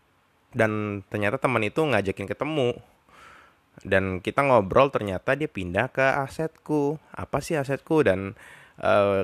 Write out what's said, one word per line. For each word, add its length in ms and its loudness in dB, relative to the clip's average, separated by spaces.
dan 560 0
ternyata 320 -2
teman 240 0
itu 160 -2
ngajakin 480 0
ketemu, 480 -2
dan 320 0
kita 240 -2
ngobrol, 480 4
ternyata 400 -4
dia 160 -2
pindah 400 -2
ke 160 -2
asetku. 960 -2
Apa 240 -6
sih 160 -4
asetku? 480 0
Dan, 320 0
eh, 400 4